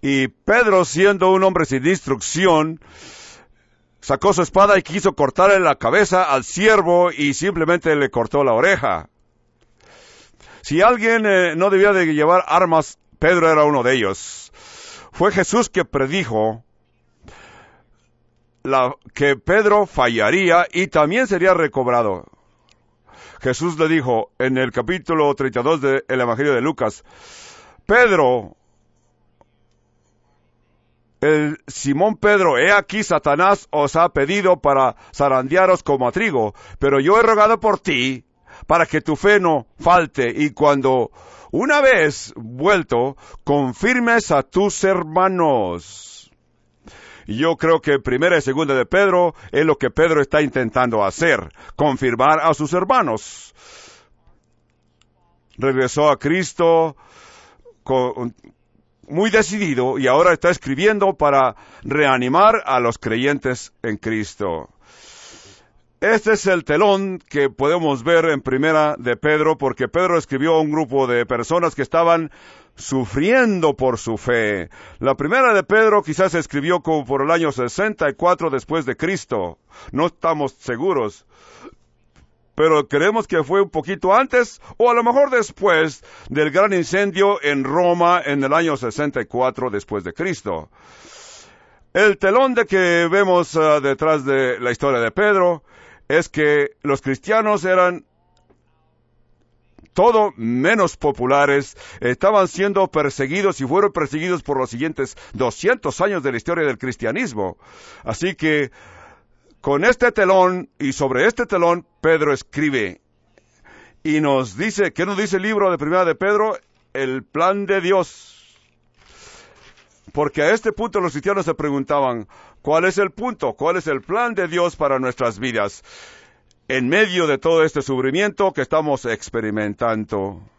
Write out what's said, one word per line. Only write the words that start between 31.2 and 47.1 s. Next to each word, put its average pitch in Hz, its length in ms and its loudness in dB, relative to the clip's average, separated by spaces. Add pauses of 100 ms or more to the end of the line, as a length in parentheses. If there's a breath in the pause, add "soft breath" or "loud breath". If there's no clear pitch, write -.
el 151 440 0
Simón 160 520 -2
Pedro, 190 400 2
he 160 120 4
aquí 202 320 0
Satanás 165 680 0
os 147 260 -2
ha 170 140 2
pedido 180 500 0
para 135 340 2 (200 loud breath)
zarandearos 143 680 2
como 135 240 0
a 117 60 -2
trigo, 143 420 -2 (240 loud breath)
pero 139 220 2
yo 180 180 4
he 233 40 4
rogado 220 380 2
por 208 200 0
ti 131 460 -4 (400 loud breath)
para 165 180 2
que 156 160 -4
tu 151 160 -4
fe 208 240 4
no 160 260 0 (120)
falte 160 580 2
y 147 140 0
cuando 131 600 2 (420 loud breath)
una 294 280 0
vez 175 560 2
vuelto, 131 800 -2 (280 loud breath)
confirmes 214 880 0
a 143 100 2
tus 196 400 -2
hermanos". 165 1500 -2 (1000 loud breath)